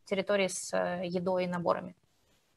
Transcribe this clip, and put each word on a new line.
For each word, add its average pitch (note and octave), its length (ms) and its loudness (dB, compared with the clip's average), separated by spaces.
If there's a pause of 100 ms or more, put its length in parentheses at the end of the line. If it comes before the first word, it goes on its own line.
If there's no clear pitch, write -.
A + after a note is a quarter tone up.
территории G#2 440 2
с, - 240 -6
э, F3+ 340 0
едой F3+ 380 0
и - 20 0
наборами. F3+ 480 0 (600)